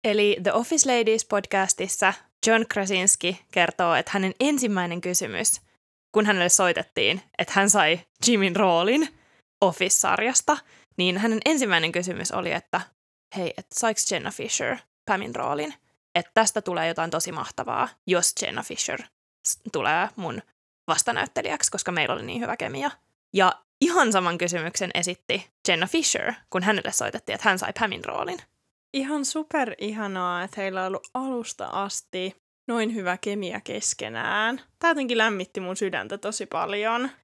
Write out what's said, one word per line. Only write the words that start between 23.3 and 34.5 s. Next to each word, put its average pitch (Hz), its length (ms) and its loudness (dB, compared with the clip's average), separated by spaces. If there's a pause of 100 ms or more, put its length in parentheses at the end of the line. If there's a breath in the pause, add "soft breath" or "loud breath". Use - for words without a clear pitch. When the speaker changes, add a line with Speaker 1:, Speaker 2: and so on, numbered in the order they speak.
Speaker 1:
Ja 190 300 4 (180)
ihan 311 300 4
saman 180 260 2
kysymyksen 175 560 -2
esitti - 560 -4 (180)
Jenna 175 200 2
Fisher, - 460 0 (160)
kun 180 140 0
hänelle 202 280 0
soitettiin, - 420 -4
että - 160 0
hän 185 100 2
sai - 200 -6
Pamin 214 260 -4
roolin. - 340 -6 (540)
Speaker 2:
Ihan 277 320 -2
superihanaa, 208 1160 -4
että 196 180 -10
heillä 190 200 -4
on 185 60 -2
ollut 190 260 -6
alusta 254 520 -6
asti 190 720 -6 (320)
noin 233 280 -2
hyvä 185 220 -4
kemia 202 440 -6
keskenään. 214 1000 -4 (180)